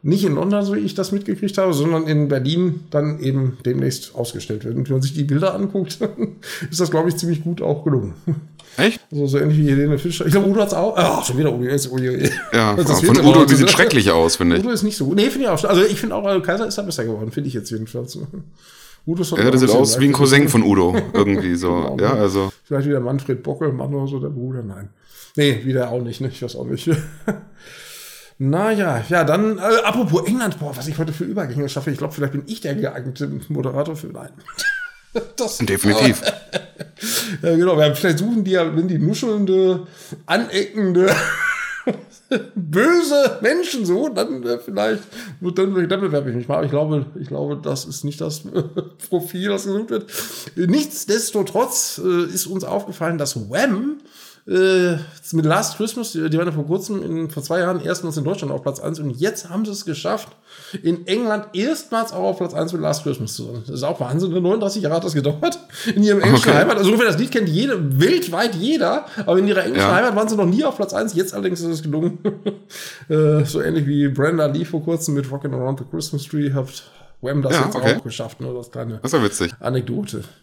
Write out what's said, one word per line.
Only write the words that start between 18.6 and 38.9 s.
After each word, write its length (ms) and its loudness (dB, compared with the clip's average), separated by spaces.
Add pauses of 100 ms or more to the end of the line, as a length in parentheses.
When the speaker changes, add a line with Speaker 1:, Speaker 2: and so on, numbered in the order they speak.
Speaker 1:
Udo 160 -2
ist 80 -2
doch 80 0
Speaker 2:
Ja, 80 6
Speaker 1:
auch 40 6
Speaker 2:
das 100 6
sieht 100 6
Speaker 1:
ein 80 8
bisschen 20 8
Speaker 2:
aus 180 4
wie 40 4
ein 80 6
Speaker 1:
merkwürdig. 220 4
Speaker 2:
Cousin 160 6
von 140 4
Udo, 320 4 (100)
Speaker 1:
<laughs> 80 -10
Speaker 2:
irgendwie 420 2
so. 160 -2
Speaker 1:
Genau, 280 0
Speaker 2:
Ja, 160 4
Speaker 1:
ne? 40 0
Speaker 2:
also. 320 2 (140)
Speaker 1:
Vielleicht 220 -2
wieder 120 0
Manfred 420 -2
Bockelmann 520 -4
oder 140 -2
so, 120 -6
der 100 -6
Bruder, 320 -8
nein. 280 -12 (460)
Nee, 280 2
wieder 260 0
auch 140 -4
nicht, 180 -8
ne? 100 -4
Ich 120 -12
weiß 140 -8
auch 100 -8
nicht. 280 -6
<laughs> 40 -2 (1400)
Naja, 680 0
ja, 160 2
dann, 360 2
äh, 20 -6 (240)
apropos 420 2
England, 320 -2
boah, 160 -8
was 140 -10
ich 80 -6
heute 160 -4
für 100 -6
Übergänge 460 -4
schaffe. 220 -4
Ich 60 -4
glaub, 160 -6
vielleicht 200 -4
bin 140 -4
ich 120 -10
der 160 -6
geeignete 560 -6 (160)
Moderator 480 -4
für, 120 -14
nein. 200 -14 (840)
<laughs> 240 -8
Das 220 -6
Speaker 2:
Definitiv. 680 4
Speaker 1:
<laughs> 40 0 (1080)
Ja, 140 2
genau, 220 4
wir 80 6
haben, 100 2
vielleicht 240 2
suchen 240 0
die 80 0
ja, 240 2
wenn 140 2
die 80 0